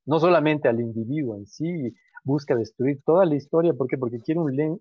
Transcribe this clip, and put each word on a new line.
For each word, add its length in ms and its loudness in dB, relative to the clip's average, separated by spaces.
No 140 2
solamente 480 4
al 120 2
individuo 560 -6
en 100 -14
sí, 480 -6
busca 320 -2
destruir 500 -2
toda 200 4
la 100 2
historia, 400 0
¿por 140 -4
qué? 100 -4
Porque 220 -6
quiere 200 -2
un 140 -2
len-, 260 -2